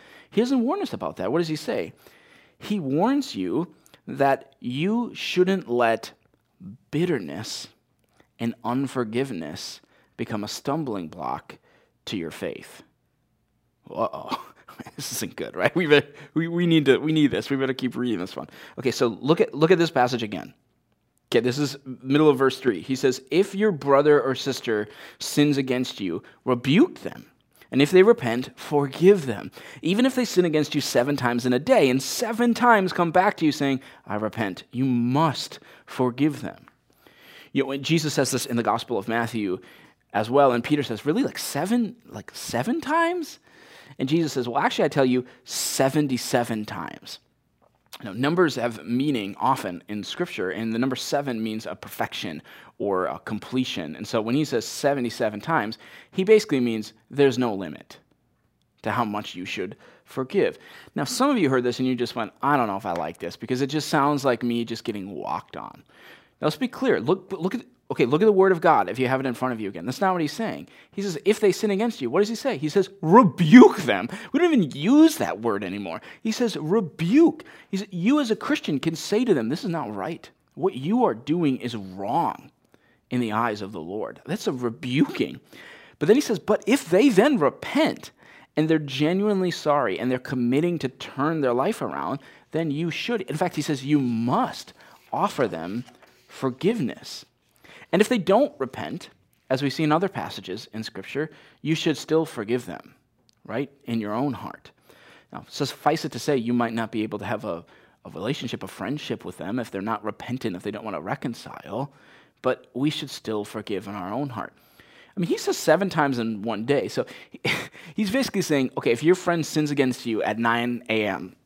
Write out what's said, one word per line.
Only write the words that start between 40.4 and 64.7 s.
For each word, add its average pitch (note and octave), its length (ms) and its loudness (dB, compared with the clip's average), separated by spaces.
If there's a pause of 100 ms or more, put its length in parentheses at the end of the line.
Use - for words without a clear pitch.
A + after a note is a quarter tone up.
and A#2+ 140 0
Peter D3 180 0
says, A2+ 220 -6
"Really, F3 180 0
like, - 140 -6
seven, G3 580 -2 (100)
like, - 280 -14
seven A3 480 -4
times?" E4 580 -2 (600)
And C3 100 -2
Jesus D#3+ 240 2
says, B2 160 -2
"Well, C3+ 120 -2
actually, G#3+ 240 2
I D3 40 2
tell C#3 160 4
you, B2+ 200 2 (200)
seventy-seven B2+ 1200 0
times." - 540 -12 (840)
Now, G#2 80 -10
numbers D3 440 2
have A2+ 280 -4
meaning A#2+ 560 -2
often G#2 480 -2
in G#2 160 -6
Scripture, G#2+ 460 -6
and A2 240 -4
the A#2 60 -2
number C3 180 0
seven C#3+ 440 -4
means A2 240 -6
a E2+ 100 -10
perfection - 680 -8 (360)
or F#2+ 280 0
a C#2+ 140 -4
completion. G2+ 760 -6
And C2+ 100 -10
so A2+ 160 -2
when A2+ 140 -2
he D3+ 80 2
says B2+ 220 -4
seventy-seven A#2+ 720 -2
times, A2+ 380 -4 (340)
he F#3 140 -2
basically G#3 340 4
means A2+ 340 -2 (160)
there's C3+ 280 4
no A#2+ 160 0
limit F2+ 460 -10 (800)
to G#2+ 100 -6
how A2+ 140 -2
much G#2 300 -8
you F2+ 100 -12
should F#2+ 320 -8 (260)
forgive. C3 540 -2 (380)
Now, D3 100 -4
some C4+ 240 0
of C4+ 80 2
you D#3 120 4
heard C3 140 2
this A#2+ 160 -2
and C3 80 0
you B2+ 80 0
just A#2+ 200 -4
went, A2 260 -8
"I C#3+ 160 4
don't A#2 100 2
know G2 100 -4
if G#2 100 -8
I F2 60 -2
like E2+ 260 -6
this," E2+ 180 -10
because B2+ 240 -4
it C#3 60 -2
just D3 200 -4
sounds C#3+ 380 2
like B2 180 0
me A#2 220 -2
just A2+ 180 -10